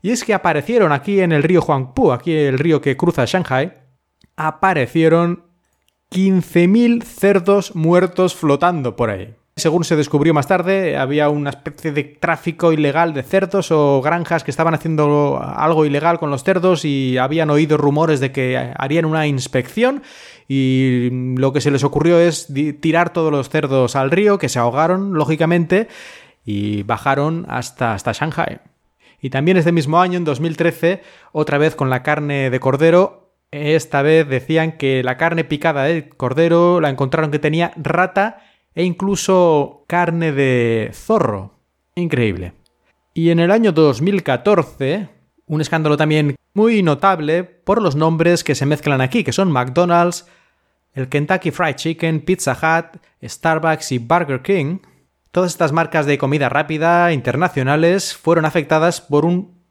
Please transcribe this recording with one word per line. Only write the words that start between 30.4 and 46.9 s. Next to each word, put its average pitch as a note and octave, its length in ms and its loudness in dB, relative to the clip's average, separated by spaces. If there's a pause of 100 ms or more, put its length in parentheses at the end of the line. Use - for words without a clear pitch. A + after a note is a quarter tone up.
mil E3 160 -4
trece, E3+ 440 0 (300)
otra D3+ 260 -2
vez D#3 180 0
con C3+ 140 -2
la B2+ 140 -2
carne D3 460 -2
de B2+ 100 -2
cordero, E3 760 0 (140)
esta D3 500 -2
vez D#3 260 4
decían D#3+ 460 -2
que C3 280 -2
la B2+ 140 -2
carne E3 300 -2
picada D3 400 -2
de D#3+ 240 -4
cordero E3+ 720 2
la D3 80 0
encontraron C#3+ 420 -2
que D3 80 -2
tenía D#3+ 380 -2
rata F3+ 600 -2 (360)
e E3 80 -2
incluso F3+ 1040 0
carne E3+ 460 0
de A#2+ 600 0
zorro. G#2 600 -4 (420)
Increíble. A2+ 560 -2 (640)
Y E3 160 0
en E3+ 100 2
el E3+ 120 2
año A3 200 2
dos D3 300 2
mil F#3+ 220 0
catorce, D#3 840 -2 (380)
un D#3 160 -4
escándalo D#3 340 0
también D3+ 400 0 (180)
muy G#3+ 300 2
notable E3 640 0